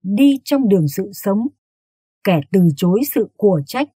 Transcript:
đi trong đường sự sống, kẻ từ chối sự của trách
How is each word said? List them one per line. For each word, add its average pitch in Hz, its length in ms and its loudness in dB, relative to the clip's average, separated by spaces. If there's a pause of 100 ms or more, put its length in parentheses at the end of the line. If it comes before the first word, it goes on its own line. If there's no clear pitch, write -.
đi 262 420 2
trong 269 240 0
đường 180 200 2
sự 190 240 -8
sống, 208 340 -4 (760)
kẻ 170 160 2 (120)
từ 190 80 4 (160)
chối 190 240 0 (140)
sự - 220 -2
của 185 300 2
trách 277 220 -6 (120)